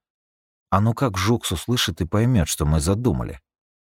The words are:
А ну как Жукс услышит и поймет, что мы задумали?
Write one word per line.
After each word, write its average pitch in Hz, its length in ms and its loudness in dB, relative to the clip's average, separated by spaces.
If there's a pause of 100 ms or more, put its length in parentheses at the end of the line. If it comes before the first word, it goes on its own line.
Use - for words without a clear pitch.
(680)
А 95 120 2
ну 113 120 2
как 107 240 -2
Жукс 107 340 0
услышит 104 500 -2
и 87 40 -2
поймет, 107 420 2
что - 180 -4
мы 78 140 4
задумали? 85 600 -2 (580)